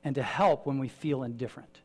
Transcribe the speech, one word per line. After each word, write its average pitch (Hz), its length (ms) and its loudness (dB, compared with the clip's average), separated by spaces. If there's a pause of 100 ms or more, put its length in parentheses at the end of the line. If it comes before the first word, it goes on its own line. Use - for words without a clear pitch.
and 139 120 0
to 135 60 0
help 165 440 2
when 139 120 -2
we 131 100 -2
feel 139 340 -2
indifferent. 120 600 -8